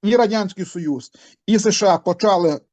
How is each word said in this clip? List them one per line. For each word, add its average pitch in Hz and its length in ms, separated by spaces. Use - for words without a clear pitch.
і 214 120
Радянський 208 500
Союз, 151 460
і 214 120
С 220 120
Ш 196 220
А 165 40
почали 175 640